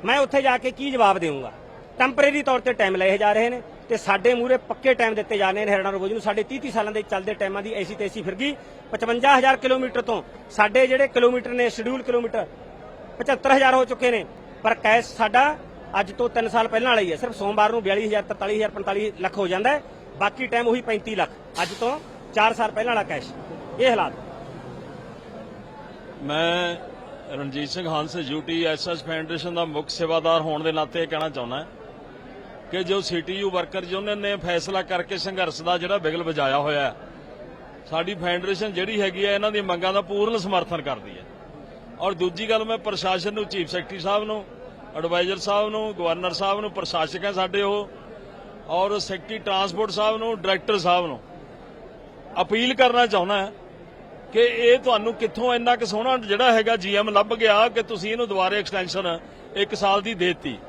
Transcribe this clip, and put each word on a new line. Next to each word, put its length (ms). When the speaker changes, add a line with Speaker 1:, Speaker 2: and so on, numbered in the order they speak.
Speaker 1:
ਮੈਂ 140
ਉੱਥੇ 220
ਜਾ 160
ਕੇ 140
ਕੀ 200
ਜਵਾਬ 280
ਦੇਵਾਂਗਾ। 320
ਟੈਂਪਰੇਰੀ 440
ਤੌਰ 160
ਤੇ 140
ਟਾਈਮ 220
ਲਏ 220
ਜਾ 160
ਰਹੇ 160
ਨੇ 120
ਤੇ 80
ਸਾਡੇ 360
ਮੂਹਰੇ 240
ਪੱਕੇ 260
ਟਾਈਮ 200
ਦਿੱਤੇ 240
ਜਾ 140
ਰਹੇ 140
ਨੇ 60
ਹਰਿਆਣਾ 180
ਰੋਡਵੇਜ਼ 240
ਨੂੰ। 80
ਸਾਡੇ 220
ਤੀਹ 180
ਤੀਹ 100
ਸਾਲਾਂ 200
ਦੇ 100
ਚੱਲਦੇ 320
ਟਾਈਮਾਂ 300
ਦੀ 100
ਐਸੀ 220
ਤੈਸੀ 260
ਫਿਰ 140
ਗਈ। 200
ਪਚਵੰਜਾ 460
ਹਜ਼ਾਰ 200
ਕਿਲੋਮੀਟਰ 440
ਤੋਂ 200
ਸਾਡੇ 360
ਜਿਹੜੇ 200
ਕਿਲੋਮੀਟਰ 420
ਨੇ, 200
ਸ਼ਡਿਊਲ 320
ਕਿਲੋਮੀਟਰ, 440
ਪਚੱਤਰ 320
ਹਜ਼ਾਰ 240
ਹੋ 100
ਚੁੱਕੇ 260
ਨੇ, 140
ਪਰ 100
ਕੈਸ਼ 340
ਸਾਡਾ 480
ਅੱਜ 120
ਤੋਂ 180
ਤਿੰਨ 200
ਸਾਲ 180
ਪਹਿਲਾਂ 220
ਵਾਲਾ 120
ਹੀ 100
ਹੈ। 60
ਸਿਰਫ 180
ਸੋਮਵਾਰ 360
ਨੂੰ 120
ਬਿਆਲੀ 220
ਹਜ਼ਾਰ, 160
ਤਰਤਾਲੀ 340
ਹਜ਼ਾਰ, 140
ਪੰਤਾਲੀ 500
ਲੱਖ 180
ਹੋ 100
ਜਾਂਦਾ 220
ਹੈ, 120
ਬਾਕੀ 280
ਟਾਈਮ 200
ਉਹੀ 140
ਪੈਂਤੀ 340
ਲੱਖ, 140
ਅੱਜ 180
ਤੋਂ 200
ਚਾਰ 180
ਸਾਲ 180
ਪਹਿਲਾਂ 240
ਵਾਲਾ 80
ਕੈਸ਼। 240
ਇਹ 100
ਹਾਲਾਤ। 240
Speaker 2:
ਮੈਂ 520
ਰਣਜੀਤ 380
ਸਿੰਘ 180
ਹੰਸ, 280
ਯੂ 260
ਟੀ 240
ਐਸ 240
ਐਸ 140
ਫੈਡਰੇਸ਼ਨ 500
ਦਾ 120
ਮੁੱਖ 240
ਸੇਵਾਦਾਰ 520
ਹੋਣ 220
ਦੇ 80
ਨਾਤੇ 300
ਇਹ 60
ਕਹਿਣਾ 220
ਚਾਹੁੰਦਾ 360
ਕਿ 120
ਜੋ 180
ਸੀ 200
ਟੀ 120
ਯੂ 160
ਵਰਕਰ 340
ਯੂਨੀਅਨ 340
ਨੇ 180
ਫੈਸਲਾ 460
ਕਰਕੇ 360
ਸੰਘਰਸ਼ 440
ਦਾ 160
ਜਿਹੜਾ 200
ਬਿਗਲ 260
ਵਜਾਇਆ 340
ਹੋਇਆ 260
ਹੈ, 120
ਸਾਡੀ 260
ਫੈਡਰੇਸ਼ਨ 580
ਜਿਹੜੀ 280
ਹੈਗੀ 240
ਹੈ, 80
ਇਹਨਾਂ 180
ਦੀਆਂ 120
ਮੰਗਾਂ 300
ਦਾ 80
ਪੂਰਨ 360
ਸਮਰਥਨ 440
ਕਰਦੀ 300
ਹੈ। 120
ਔਰ 140
ਦੂਜੀ 360
ਗੱਲ, 160
ਮੈਂ 120
ਪ੍ਰਸ਼ਾਸਨ 560
ਨੂੰ, 120
ਚੀਫ 240
ਸੈਕਟਰੀ 300
ਸਾਹਿਬ 240
ਨੂੰ, 200
ਐਡਵਾਈਜ਼ਰ 400
ਸਾਹਿਬ 320
ਨੂੰ, 300
ਗਵਰਨਰ 340
ਸਾਹਿਬ 260
ਨੂੰ, 120
ਪ੍ਰਸ਼ਾਸਕ 540
ਹੈ 60
ਸਾਡੇ 300
ਉਹ, 260
ਔਰ 300
ਸੈਕਟਰੀ 380
ਟਰਾਂਸਪੋਰਟ 540
ਸਾਹਿਬ 260
ਨੂੰ, 240
ਡਾਇਰੈਕਟਰ 360
ਸਾਹਿਬ 280
ਨੂੰ 140
ਅਪੀਲ 320
ਕਰਨਾ 320
ਚਾਹੁੰਦਾ 460
ਕਿ 80
ਇਹ 380
ਤੁਹਾਨੂੰ 340
ਕਿੱਥੋਂ 420
ਇੰਨਾ 200
ਕੁ 100
ਸੋਹਣਾ 320
ਜਿਹੜਾ 360
ਹੈਗਾ 220
ਜੀ 200
ਐਮ 140
ਲੱਭ 240
ਗਿਆ 340
ਕਿ 140
ਤੁਸੀਂ 300
ਇਹਨੂੰ 160
ਦੁਬਾਰੇ 320
ਐਕਸਟੈਂਸ਼ਨ 580
ਇੱਕ 200
ਸਾਲ 260
ਦੀ 120
ਦੇ 120
ਦਿੱਤੀ। 320